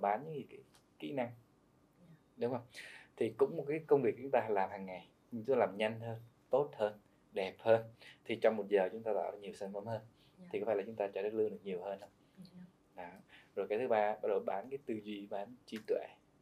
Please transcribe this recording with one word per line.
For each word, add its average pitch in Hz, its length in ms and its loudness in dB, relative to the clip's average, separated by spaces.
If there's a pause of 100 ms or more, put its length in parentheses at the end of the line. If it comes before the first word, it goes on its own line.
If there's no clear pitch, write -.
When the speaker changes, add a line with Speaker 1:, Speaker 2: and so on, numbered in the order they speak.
Speaker 1:
bán 107 240 2
những 160 100 -8
gì? 127 140 -8
Kỹ, - 80 -18 (420)
kỹ 156 120 -8
năng. 123 200 -2 (680)
Speaker 2:
Dạ. - 60 -20 (320)
Speaker 1:
Đúng 120 140 0
không? 120 100 -2 (560)
Thì 117 200 2
cũng 143 200 4
một 139 100 -4
cái 156 200 0
công 143 140 6
việc 104 160 2
chúng 135 140 -6
ta 113 180 4
làm 95 200 2
hàng 98 160 -8
ngày, 90 220 -12 (240)
nhưng 113 140 -6
chúng 131 100 4
ta 120 40 4
làm 95 180 4
nhanh 110 220 0
hơn, 113 180 -6 (320)
tốt 147 260 2
hơn, 107 240 0 (320)
đẹp 95 280 -4
hơn, 113 240 6 (420)
thì 113 160 -2
trong 110 160 6
một 101 120 -4
giờ 95 220 6
chúng 113 120 -8
ta 110 100 -2
tạo - 180 0
ra - 60 -10
nhiều 101 160 -12
sản 190 200 -8
phẩm 101 120 -6
hơn. 113 160 -4 (380)
Speaker 2:
Dạ. - 120 -20
Speaker 1:
Thì 104 80 -2
có 104 60 -2
phải 110 100 2
là 98 100 0
chúng 110 100 -10
ta 104 120 0
trả 98 140 -4
được 107 120 -2
lương 107 160 2
được 95 140 -8
nhiều 92 200 -6
hơn 98 160 -6
không? 101 100 -18 (280)
Speaker 2:
Dạ. 180 240 -20 (340)
Speaker 1:
Đó. 87 140 -12 (460)
Rồi 98 140 -2
cái 107 100 2
thứ 127 80 0
ba, 107 280 4
bắt 107 140 -2
đầu 101 100 4
bán 98 300 -4
cái 135 160 -8
tư 110 180 -4
duy, 101 260 -10
bán 107 260 -6 (100)
trí - 120 -10 (100)
tuệ, - 180 0 (360)